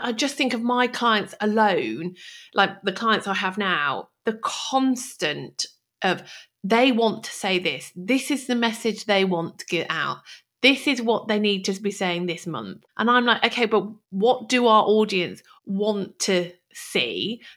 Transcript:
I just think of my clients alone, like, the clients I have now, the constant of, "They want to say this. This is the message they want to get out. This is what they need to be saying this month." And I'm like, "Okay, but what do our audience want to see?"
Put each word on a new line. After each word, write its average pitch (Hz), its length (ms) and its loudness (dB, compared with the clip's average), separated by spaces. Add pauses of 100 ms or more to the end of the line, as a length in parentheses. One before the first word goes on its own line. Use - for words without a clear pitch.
I 240 40 -2
just 277 240 -2
think 247 180 0
of 226 80 -4
my 247 240 2
clients 233 540 0
alone, 180 760 0 (400)
like, - 280 2
the 202 100 0
clients 220 340 0
I 196 80 -2
have 190 240 -2
now, 147 520 -2 (140)
the 220 180 -2
constant - 1200 -2 (360)
of, 185 200 0 (420)
"They 240 280 4
want 220 320 2
to - 80 -12
say 190 260 -2
this. 151 380 -4
This 240 340 -2
is 277 160 -2
the 247 80 0
message 226 500 -2
they 196 200 2
want 170 360 -2
to - 60 -14
get 165 240 -2
out. 147 280 -4 (440)
This 262 240 4
is 247 160 0
what 226 260 0
they 214 120 2
need 202 240 0
to 196 160 -2
be 208 100 -2
saying 180 360 -2
this 170 200 -6
month." 110 380 -10 (120)
And 226 140 0
I'm 247 160 4
like, 233 200 2
"Okay, 240 200 0
but 214 180 2 (260)
what 220 380 0
do 247 200 4
our 214 160 6
audience 202 580 2 (240)
want 202 540 -4
to 175 320 0 (200)
see?" 127 680 -4 (140)